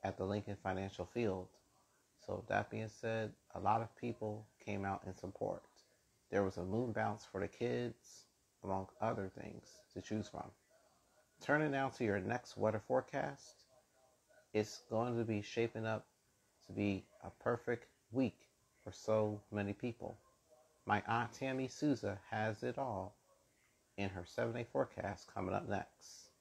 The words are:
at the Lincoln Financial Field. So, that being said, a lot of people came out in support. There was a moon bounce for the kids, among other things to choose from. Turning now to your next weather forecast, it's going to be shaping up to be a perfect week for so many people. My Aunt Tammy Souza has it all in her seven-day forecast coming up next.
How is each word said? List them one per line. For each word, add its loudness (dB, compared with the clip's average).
at 0
the 0
Lincoln -2
Financial -2
Field. 0
So, -4
that 2
being -4
said, -2
a -6
lot 4
of -6
people -4
came -2
out -2
in -6
support. -4
There 8
was 2
a -2
moon 2
bounce 0
for -2
the 2
kids, -4
among -2
other 0
things -10
to -4
choose -2
from. -8
Turning 4
now 2
to -2
your 4
next -2
weather 4
forecast, -2
it's 0
going 0
to 2
be 0
shaping 0
up -2
to -14
be 2
a -10
perfect 0
week 0
for -10
so 2
many 0
people. -6
My 4
Aunt 2
Tammy -2
Souza 2
has 0
it 0
all -2
in 2
her -6
seven-day -2
forecast -2
coming 0
up 0
next. -6